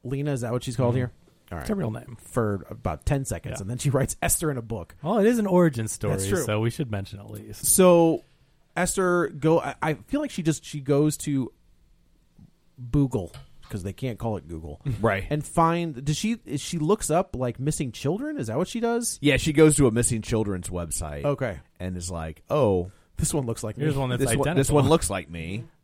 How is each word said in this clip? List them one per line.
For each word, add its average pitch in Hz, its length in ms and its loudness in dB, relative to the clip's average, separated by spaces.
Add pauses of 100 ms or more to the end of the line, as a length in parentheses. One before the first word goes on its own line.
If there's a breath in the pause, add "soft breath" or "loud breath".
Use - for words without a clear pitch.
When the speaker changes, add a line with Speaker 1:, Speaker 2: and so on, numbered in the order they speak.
Speaker 1:
Lena, 139 300 -4
is 120 80 -4
that 117 100 -4
what 123 120 -4
she's 123 120 -6
called 120 160 2
Speaker 2:
Mm-hmm. 127 60 2
Speaker 1:
here? 127 140 -2 (400)
All 175 60 -8
right. - 40 -8
Speaker 2:
It's - 80 -8
her 214 60 0
real 151 140 -2
name. 117 320 -10
Speaker 1:
For 104 480 -2
about - 380 -6
ten 139 180 0
seconds, - 320 -8
Speaker 2:
Yeah. - 40 -10
Speaker 1:
and 98 100 -8
then 123 80 -6
she 143 100 0
<laughs> 127 80 2
writes 127 240 0
Esther 170 300 0
in 131 60 -4
a 117 40 -6
book. 113 400 -10
Speaker 2:
Well, 190 160 0
it 202 80 4
is 240 140 4
an 208 80 0
origin 165 400 4
story, 147 260 -2
Speaker 1:
That's 190 140 -2
true. 101 160 0
Speaker 2:
so 107 160 0
we 113 100 2
should 123 220 -6
mention 98 280 -8
at 107 120 -16
least. 107 340 -12
Speaker 1:
So 170 580 6 (540)
Esther 180 520 0
go. 160 300 2
I, - 220 -6
I 156 140 0
feel - 260 -4
like 294 80 -4
she 180 140 -8
just, 156 200 0
she - 160 -10
goes 143 380 2
to 135 340 -2 (1300)
Boogle, 123 500 0 (380)
'cause 92 140 -8
they 95 100 -6
can't 123 240 -8
call 110 200 -4
it 73 100 -12
Google. 80 340 -12 (100)
Speaker 3:
<laughs> 107 100 -4
Right. 98 280 2
Speaker 1:
And 151 160 -2
find, 165 580 2
does 147 140 0
she, 226 280 -2
is, 139 160 -6
she - 180 -6
looks 156 320 0
up, 170 240 0
like, 123 240 -4
missing 139 320 -2
children? 269 480 -4
Is 120 80 -4
that 110 100 -2
what 175 100 0
she 233 120 -8
does? 233 420 -2
Speaker 3:
Yeah, 139 160 4
she 156 160 0
goes 156 220 8
to 143 120 6
a 110 40 6
missing 113 300 0
children's 101 480 -2
website. 78 560 -6
Speaker 1:
Okay. 127 340 -4 (200)
Speaker 3:
And 90 180 -6
is 87 120 -8
like, 80 400 -8
"Oh, 98 420 2 (260 soft breath)
Speaker 1:
This - 180 0
one 139 100 -2
looks 113 180 -6
like 110 120 -8
Speaker 2:
Here's 147 180 -2
Speaker 1:
me. 135 60 -2
Speaker 2:
one 127 100 -2
that's 123 120 -2
Speaker 3:
this 127 80 2
one, - 100 2
Speaker 2:
identical. 139 160 0
Speaker 3:
this 135 160 2
one 143 180 6
looks 165 220 4
like 92 180 -6
me. 85 360 -8 (180)